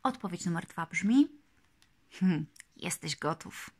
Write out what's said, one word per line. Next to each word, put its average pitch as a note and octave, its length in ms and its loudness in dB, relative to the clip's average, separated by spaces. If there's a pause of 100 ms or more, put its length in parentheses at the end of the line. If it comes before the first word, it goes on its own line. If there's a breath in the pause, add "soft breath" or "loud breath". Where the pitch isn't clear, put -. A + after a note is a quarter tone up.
Odpowiedź G#3 420 -2
numer E3+ 220 -2
dwa E3 180 -8
brzmi: A#3 420 4 (840)
hmm, E3 340 2 (300)
jesteś D#3+ 400 -6
gotów. - 540 -6 (100)